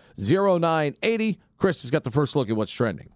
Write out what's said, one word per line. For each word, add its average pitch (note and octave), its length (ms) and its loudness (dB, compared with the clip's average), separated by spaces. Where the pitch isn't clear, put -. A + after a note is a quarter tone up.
zero F3+ 400 2
nine D#3+ 420 0
eighty. A3 380 0
Chris B2+ 240 0
has B2+ 80 -8
got D3+ 140 0
the A#2+ 80 -6
first C#3+ 240 0
look A#2+ 160 0
at A2+ 40 0
what's G#2+ 180 -2
trending. G#2+ 420 -4